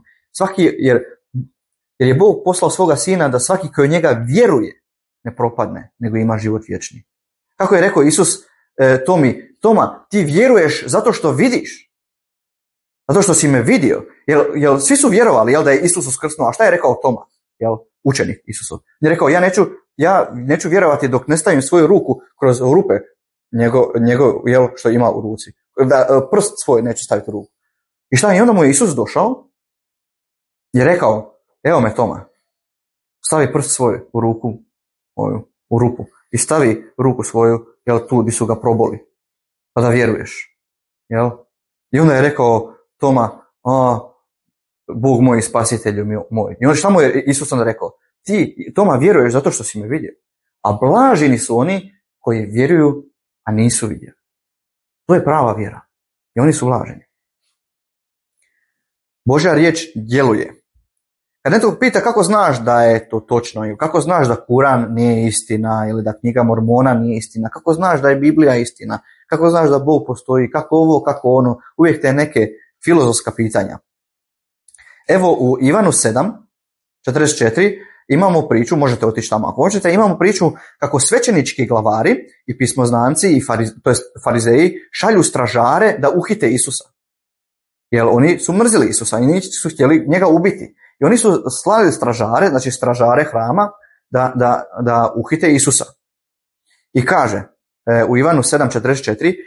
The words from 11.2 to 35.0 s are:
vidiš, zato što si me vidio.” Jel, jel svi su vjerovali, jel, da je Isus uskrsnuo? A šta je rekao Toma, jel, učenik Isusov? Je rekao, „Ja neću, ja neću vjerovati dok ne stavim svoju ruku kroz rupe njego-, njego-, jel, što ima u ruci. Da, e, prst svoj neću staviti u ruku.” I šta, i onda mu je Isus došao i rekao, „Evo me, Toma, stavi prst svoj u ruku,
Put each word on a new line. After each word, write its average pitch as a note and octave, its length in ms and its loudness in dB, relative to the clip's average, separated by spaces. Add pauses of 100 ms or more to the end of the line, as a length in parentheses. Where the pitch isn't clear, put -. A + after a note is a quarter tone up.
vidiš, - 600 -2 (1160)
zato F#3 140 2
što F3+ 120 2
si - 140 2
me C3 140 2
vidio.” B2+ 420 0 (240)
Jel, D3 140 2 (140)
jel C#3+ 240 2
svi C#4 160 0
su C#4 140 2
vjerovali, F3 420 4
jel, D#3 120 2
da C#3+ 80 2
je C#3 100 2
Isus F3 260 -2
uskrsnuo? C3+ 420 -4
A A#2+ 40 -6
šta A3 100 0
je G3 80 4
rekao D#3 300 0
Toma, B2 240 -2 (340)
jel, A2+ 180 -2 (260)
učenik C3 420 -2
Isusov? - 340 -12 (200)
Je D3+ 100 0
rekao, E3 200 0
„Ja F3 100 2
neću, F#3 260 2 (300)
ja F3 380 0
neću C#3 360 -4
vjerovati D#3 380 2
dok B2 200 -2
ne D3+ 100 0
stavim D#3 240 0
svoju D#3 260 2
ruku E3+ 320 2 (200)
kroz B2+ 220 2
rupe C#3 320 2 (580)
njego-, A#2 480 0
njego-, A#2+ 460 2
jel, B2+ 300 2
što - 140 -2
ima A#2+ 220 2
u G#2+ 100 -6
ruci. G#2+ 300 -10 (360)
Da, C3+ 80 4
e, C3 360 2
prst - 220 0 (120)
svoj A#2+ 160 2
neću A#2 220 -6
staviti G#2 260 -4
u - 20 -10
ruku.” G2+ 200 -12 (580)
I B2+ 80 0
šta, G3+ 180 2
i F#3+ 60 4
onda A#3+ 120 4
mu F3 100 4
je C3+ 60 6
Isus D3+ 260 0
došao E3 540 -4 (1200)
i B2+ 100 4
rekao, B2+ 540 0 (260)
„Evo D#3 160 0
me, A2 160 -2
Toma, G2 300 -4 (1000)
stavi D3+ 280 0
prst C#3+ 220 -4
svoj A#2 240 -2 (140)
u A#2 80 -2
ruku, A2+ 320 -4 (640)